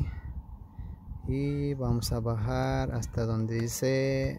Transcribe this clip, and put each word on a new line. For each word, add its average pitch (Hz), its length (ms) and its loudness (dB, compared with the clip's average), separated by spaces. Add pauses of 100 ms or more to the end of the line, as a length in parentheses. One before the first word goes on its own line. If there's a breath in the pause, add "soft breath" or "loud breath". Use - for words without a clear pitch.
(1300 loud breath)
Y 143 480 0
vamos 120 380 2
a 120 80 2
bajar 127 720 2
hasta 117 320 0
donde 113 340 2
dice, 135 800 2